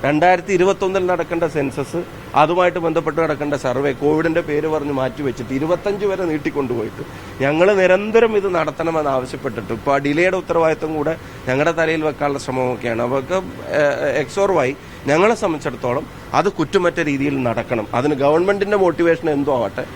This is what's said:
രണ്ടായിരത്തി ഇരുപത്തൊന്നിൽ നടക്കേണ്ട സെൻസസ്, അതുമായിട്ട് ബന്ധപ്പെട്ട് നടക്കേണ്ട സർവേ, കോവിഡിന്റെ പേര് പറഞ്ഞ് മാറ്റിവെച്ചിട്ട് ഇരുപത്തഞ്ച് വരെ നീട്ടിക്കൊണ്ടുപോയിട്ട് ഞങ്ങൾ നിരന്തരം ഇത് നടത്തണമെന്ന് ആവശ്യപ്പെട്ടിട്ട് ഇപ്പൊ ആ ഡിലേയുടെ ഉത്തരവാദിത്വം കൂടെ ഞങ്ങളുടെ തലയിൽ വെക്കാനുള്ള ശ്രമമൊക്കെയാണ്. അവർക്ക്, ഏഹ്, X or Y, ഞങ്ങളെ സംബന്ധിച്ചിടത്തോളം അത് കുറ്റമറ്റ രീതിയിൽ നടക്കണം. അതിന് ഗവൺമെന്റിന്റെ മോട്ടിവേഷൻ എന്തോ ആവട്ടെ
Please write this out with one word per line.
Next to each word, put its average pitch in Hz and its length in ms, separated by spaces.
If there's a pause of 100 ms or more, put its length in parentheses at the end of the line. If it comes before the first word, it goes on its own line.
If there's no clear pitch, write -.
രണ്ടായിരത്തി 175 480
ഇരുപത്തൊന്നിൽ 190 520
നടക്കേണ്ട 170 380
സെൻസസ്, 147 600 (320)
അതുമായിട്ട് 175 440
ബന്ധപ്പെട്ട് 160 420
നടക്കേണ്ട 147 320
സർവേ, 139 380
കോവിഡിന്റെ 160 500
പേര് 151 260
പറഞ്ഞ് 147 240
മാറ്റിവെച്ചിട്ട് 131 600
ഇരുപത്തഞ്ച് 175 520
വരെ 190 200
നീട്ടിക്കൊണ്ടുപോയിട്ട് 143 760 (400)
ഞങ്ങൾ 160 300
നിരന്തരം 208 640
ഇത് 190 180
നടത്തണമെന്ന് 156 540
ആവശ്യപ്പെട്ടിട്ട് 123 640
ഇപ്പൊ 117 200
ആ 139 40
ഡിലേയുടെ 156 400
ഉത്തരവാദിത്വം 160 560
കൂടെ 156 240 (300)
ഞങ്ങളുടെ 139 240
തലയിൽ 160 320
വെക്കാനുള്ള 143 360
ശ്രമമൊക്കെയാണ്. 123 600
അവർക്ക്, 135 360 (420)
ഏഹ്, 139 460
X 131 40 (140)
or 196 60 (160)
Y, 127 40 (380)
ഞങ്ങളെ 185 280
സംബന്ധിച്ചിടത്തോളം 143 720 (280)
അത് 170 180
കുറ്റമറ്റ 175 480
രീതിയിൽ 139 440
നടക്കണം. 113 500
അതിന് 139 220
ഗവൺമെന്റിന്റെ 190 640
മോട്ടിവേഷൻ 170 520
എന്തോ 143 280
ആവട്ടെ 117 280 (100)